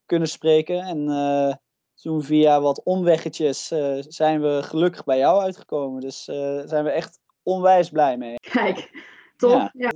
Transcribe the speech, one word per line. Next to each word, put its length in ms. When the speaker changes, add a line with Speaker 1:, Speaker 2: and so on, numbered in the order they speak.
Speaker 1:
kunnen 220
spreken. 540
En, 280
eh, 460
toen 220
via 380
wat 220
omweggetjes, 880
eh, 260
zijn 340
we 220
gelukkig 400
bij 140
jou 240
uitgekomen. 600
Dus, 260
eh, 80
daar 320
zijn 160
we 80
echt 280
onwijs 460
blij 280
mee. 220
Speaker 2:
Kijk, 520
tof. 160
Speaker 1:
Ja. 200
Speaker 2:
Ja. 220